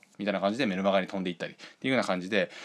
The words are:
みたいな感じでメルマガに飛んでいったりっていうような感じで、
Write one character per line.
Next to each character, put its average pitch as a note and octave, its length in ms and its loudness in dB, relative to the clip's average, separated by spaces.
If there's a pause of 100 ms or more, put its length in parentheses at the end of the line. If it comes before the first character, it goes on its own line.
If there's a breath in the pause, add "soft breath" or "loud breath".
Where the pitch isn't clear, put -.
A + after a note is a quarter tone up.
(200)
み G2+ 60 -6
た G2+ 60 2
い - 20 2
な F#2 80 -2
感 G2 100 4
じ A2+ 60 -2
で C3+ 80 2
メ F#2+ 100 0
ル F#2+ 80 0
マ G2 80 4
ガ G2 80 6
に F#2 80 0
飛 G2+ 100 -6
ん F#2 60 -2
で F#2 60 -2
い F2 60 -4
っ - 20 -12
た F2 100 -6
り E2 60 -14
っ - 20 -20
て - 320 -10
い C3 40 2
う - 20 2
よ - 20 4
う A#2 60 4
な - 20 0
感 F#2+ 160 0
じ F#2 100 -6
で、 G2+ 220 2 (140 loud breath)